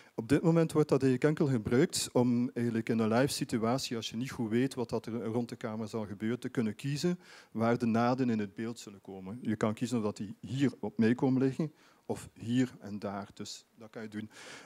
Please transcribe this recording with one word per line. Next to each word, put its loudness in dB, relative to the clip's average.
Op -6
dit 4
moment 4
wordt 4
dat 4
eigenlijk 4
enkel 2
gebruikt 2
om 4
eigenlijk 0
in 2
een 2
live 4
situatie, -2
als -6
je -10
niet -6
goed -4
weet 2
wat -4
dat -4
er -6
rond -2
de -10
camera -6
zal -4
gebeuren, -4
te -8
kunnen -2
kiezen -2
waar 2
de 0
naden 2
in 2
het -4
beeld -8
zullen -16
komen. -12
Je 0
kan 2
kiezen -2
of 0
dat -2
die -10
hier 0
op -4
mij 6
komen 2
liggen 0
of -6
hier 0
en -10
daar. -6
Dus -14
dat -20
kan -12
je -10
doen. -8